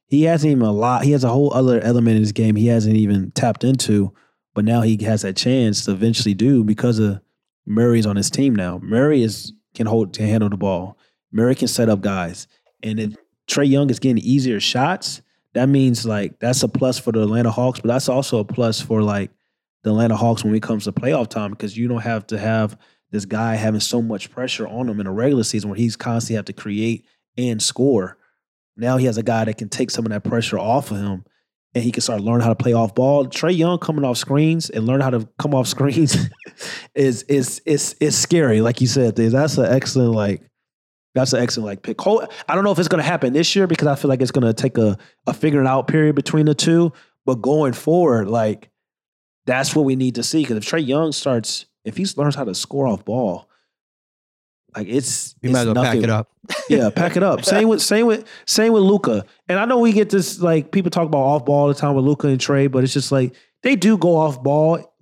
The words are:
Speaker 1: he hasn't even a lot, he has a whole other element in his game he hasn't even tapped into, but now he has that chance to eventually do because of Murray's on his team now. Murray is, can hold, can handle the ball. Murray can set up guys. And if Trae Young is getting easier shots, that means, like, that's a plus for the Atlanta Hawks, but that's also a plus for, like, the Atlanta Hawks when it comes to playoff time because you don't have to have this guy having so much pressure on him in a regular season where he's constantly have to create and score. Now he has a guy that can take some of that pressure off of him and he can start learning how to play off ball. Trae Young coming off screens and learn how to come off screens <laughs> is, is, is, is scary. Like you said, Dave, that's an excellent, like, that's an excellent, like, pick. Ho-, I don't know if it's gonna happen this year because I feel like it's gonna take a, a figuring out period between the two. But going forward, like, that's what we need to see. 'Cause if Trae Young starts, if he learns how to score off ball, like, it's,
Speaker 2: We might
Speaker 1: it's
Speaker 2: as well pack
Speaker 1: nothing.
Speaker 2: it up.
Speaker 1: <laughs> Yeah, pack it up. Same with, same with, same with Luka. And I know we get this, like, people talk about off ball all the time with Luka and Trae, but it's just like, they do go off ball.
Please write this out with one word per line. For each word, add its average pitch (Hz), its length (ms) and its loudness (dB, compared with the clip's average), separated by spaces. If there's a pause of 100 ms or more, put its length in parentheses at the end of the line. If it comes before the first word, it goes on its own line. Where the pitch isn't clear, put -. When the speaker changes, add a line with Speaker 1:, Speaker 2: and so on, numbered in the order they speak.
Speaker 1:
he 143 180 2
hasn't 160 260 2
even 131 120 4
a 110 100 2
lot, 117 320 0
he 143 80 4
has 135 120 2
a 123 40 2
whole 139 260 2
other 127 260 2
element 117 360 2
in 107 60 4
his 104 100 0
game 110 240 2
he 107 120 2
hasn't 110 280 2
even 101 360 2
tapped 117 320 -2
into, 107 480 0 (420)
but 104 100 -2
now 117 160 2
he 110 240 0
has 110 180 0
that 95 140 -6
chance 123 480 0
to 104 80 -2
eventually 107 420 0
do 117 300 2
because 107 340 0
of 101 220 0 (460)
Murray's 113 400 2
on 101 100 -2
his 101 140 -2
team 135 260 0
now. 90 260 -4
Murray 131 400 2
is, 107 300 -4 (220)
can 117 120 -4
hold, 107 300 0
can 107 100 -2
handle 107 220 2
the 101 80 -4
ball. 92 420 -4 (320)
Murray 120 240 2
can 123 140 -4
set 117 200 0
up 104 120 2
guys. 95 460 -6 (360)
And 110 160 -6
if 107 160 -6 (340)
Trae 143 200 0
Young 139 220 4
is 110 80 -2
getting 127 240 2
easier 127 360 0
shots, - 640 -4 (320)
that 127 140 2
means, 131 380 2
like, 104 340 -4
that's 120 220 0
a 123 60 0
plus 131 300 0
for - 140 -4
the 110 100 2
Atlanta 113 280 2
Hawks, 123 300 -2
but 110 80 -2
that's 127 200 0
also 131 300 0
a 104 60 0
plus 113 360 -2
for, 110 220 0
like, 101 280 -2 (540)
the 107 60 0
Atlanta 113 260 2
Hawks 113 280 0
when 107 100 0
it 110 80 0
comes 107 220 -6
to 101 80 -6
playoff 127 360 -2
time 104 220 -6
because 104 260 -12
you 117 120 -4
don't 117 140 -4
have 113 260 -6
to 110 100 -6
have 110 400 -2 (320)
this 101 160 -4
guy 110 300 -4
having 110 240 -2
so 120 200 -2
much 110 300 -6
pressure 123 360 -8
on 120 220 -6
him 104 120 -6
in 98 60 -6
a 95 60 -8
regular 120 300 2
season 107 260 -4
where 95 100 -8
he's 113 180 0
constantly 113 400 -4
have 101 100 -6
to 113 60 -14
create 110 520 -6 (320)
and 120 260 -4
score. 120 540 0 (600)
Now 123 200 -2
he 127 100 2
has 113 120 0
a 117 40 -4
guy 113 220 0
that 107 140 -6
can 107 100 -10
take 117 220 -4
some 117 160 -4
of 110 60 -4
that 104 120 -8
pressure 113 340 -4
off 120 320 -2
of 107 80 -6
him 98 260 -6 (500)
and 120 100 -2
he 120 80 0
can - 80 -4
start 110 220 -4
learning 117 200 2
how 113 60 2
to 113 60 2
play 120 180 0
off 113 220 0
ball. 135 320 2
Trae - 300 -2
Young 170 220 2
coming 151 260 -2
off 123 120 0
screens 156 540 0
and 110 160 -4
learn 131 140 2
how 131 100 0
to 113 180 -2 (100)
come - 160 -2
off 127 120 2
screens 139 500 0 (400)
<laughs> - 380 -16
is, 135 300 0
is, 135 420 -2
is, 147 340 -2
is 151 160 0
scary. 135 460 2
Like 117 180 0
you 127 60 2
said, 120 300 2
Dave, 113 160 2
that's 139 260 0
an 123 80 2
excellent, 123 460 2
like, 104 300 -2 (720)
that's 131 200 0
an 120 80 2
excellent, 117 240 -4
like, 101 160 -10
pick. - 180 -8
Ho-, 214 260 0 (220)
I 147 60 0
don't 190 100 0
know 208 80 2
if 156 60 0
it's 175 100 0
gonna 160 140 0
happen 139 320 -2
this 165 200 0
year 196 120 4
because 165 220 0
I 139 80 0
feel 147 120 -2
like 131 140 2
it's 123 80 -2
gonna 120 240 2
take 127 240 -2
a, 107 180 2 (300)
a 139 80 -2
figuring 143 320 2
out 131 220 0
period 156 260 2
between 151 320 0
the 151 80 4
two. 170 380 2 (340)
But 127 160 -2
going 139 320 0
forward, 147 540 2
like, 107 420 -2 (760)
that's 131 320 -2
what 151 80 2
we 135 120 0
need 127 180 -2
to 120 80 -6
see. 156 220 -2
'Cause 120 120 -4
if 107 80 -8
Trae 160 220 -4
Young 147 260 -2
starts, - 540 -4 (180)
if 107 140 -10
he 190 80 -2 (100)
learns 143 200 0
how 139 80 -6
to - 100 -6
score 139 320 -4
off 101 180 -4
ball, 101 440 -4 (1300)
like, 107 140 -8
it's, 123 540 -4
Speaker 2:
We 127 80 -2
might 127 120 2
Speaker 1:
it's 117 60 0
Speaker 2:
as 110 60 2
well 123 100 2
pack - 0 - (120)
Speaker 1:
nothing. 113 80 2
Speaker 2:
it 113 60 2
up. 110 180 0 (200)
Speaker 1:
<laughs> 571 220 -10
Yeah, 233 200 4
pack 175 260 0
it 180 60 2
up. 185 220 0
Same 208 240 4
with, 202 140 2
same 220 240 2
with, 220 200 0 (200)
same 226 260 2
with 214 100 4
Luka. 190 420 2 (240)
And 180 100 0
I 214 80 0
know 247 120 2
we 233 140 4
get 208 160 4
this, 196 320 -2
like, 160 320 2
people 180 180 0
talk 170 160 0
about 151 140 0
off 139 240 2
ball 143 180 4
all 143 60 4
the 143 60 2
time 143 200 -2
with 135 120 2
Luka 147 220 2
and 135 100 2
Trae, 139 320 2
but 127 120 2
it's 131 120 0
just 139 180 -2
like, 127 220 0 (280)
they 269 140 2
do 208 220 4
go 170 180 4
off 147 260 0
ball. 151 600 0